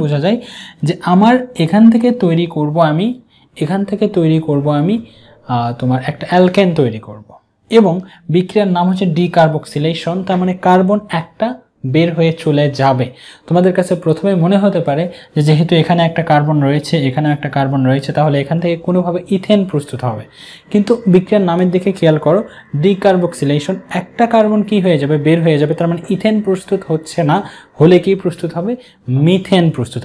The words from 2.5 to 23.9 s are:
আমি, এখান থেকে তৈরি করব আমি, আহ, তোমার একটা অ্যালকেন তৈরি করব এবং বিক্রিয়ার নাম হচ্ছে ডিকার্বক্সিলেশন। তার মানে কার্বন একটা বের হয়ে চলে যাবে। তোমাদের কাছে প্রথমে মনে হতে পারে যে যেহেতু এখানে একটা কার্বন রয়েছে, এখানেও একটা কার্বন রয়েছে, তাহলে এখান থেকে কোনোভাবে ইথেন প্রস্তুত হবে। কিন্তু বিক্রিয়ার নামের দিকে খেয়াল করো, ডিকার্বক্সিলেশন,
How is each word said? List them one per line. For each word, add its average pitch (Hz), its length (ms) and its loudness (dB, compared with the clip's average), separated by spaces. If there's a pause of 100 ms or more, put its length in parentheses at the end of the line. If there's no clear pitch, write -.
আমি, 160 260 2 (500)
এখান 190 280 -4
থেকে 202 240 -2
তৈরি 160 300 2 (100)
করব 143 220 0
আমি, 151 260 0 (520)
আহ, 120 320 -2
তোমার 127 260 0
একটা - 240 -8
অ্যালকেন 180 440 2
তৈরি 117 340 -2
করব 107 200 -20 (420)
এবং 190 300 4 (280)
বিক্রিয়ার 185 480 0
নাম 175 140 0
হচ্ছে 185 160 -2
ডিকার্বক্সিলেশন। 165 1120 0 (100)
তার 185 100 0
মানে 185 160 0 (140)
কার্বন 185 320 2 (120)
একটা 165 380 -6 (380)
বের 160 280 0
হয়ে 165 180 0
চলে 147 320 -2 (160)
যাবে। 127 260 0 (400)
তোমাদের 180 260 2
কাছে 185 240 -2
প্রথমে 175 380 -2
মনে 180 240 2
হতে 190 220 0
পারে 147 240 -2 (320)
যে 151 60 2
যেহেতু 156 320 2
এখানে 170 280 2
একটা 165 200 0
কার্বন 151 400 2
রয়েছে, 147 320 -2 (140)
এখানেও 147 240 -2
একটা 147 160 -4
কার্বন 139 360 -2
রয়েছে, 135 280 0
তাহলে 151 280 0
এখান 160 200 -4
থেকে 170 160 -2
কোনোভাবে 180 440 -2 (160)
ইথেন 202 280 0
প্রস্তুত 143 400 -6
হবে। 113 200 -6 (480)
কিন্তু 208 200 2 (140)
বিক্রিয়ার 185 440 2
নামের 180 200 0
দিকে 185 220 0
খেয়াল 156 260 2
করো, 160 220 0 (420)
ডিকার্বক্সিলেশন, 180 920 0 (180)